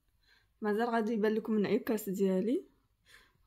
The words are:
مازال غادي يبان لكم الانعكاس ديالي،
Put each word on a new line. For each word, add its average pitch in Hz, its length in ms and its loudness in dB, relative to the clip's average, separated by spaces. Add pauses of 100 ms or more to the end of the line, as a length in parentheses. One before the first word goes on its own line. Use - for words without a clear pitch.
(600)
مازال 214 280 0
غادي 226 240 0
يبان 214 220 2
لكم 220 220 -2
الانعكاس 214 520 0
ديالي، 196 560 0 (800)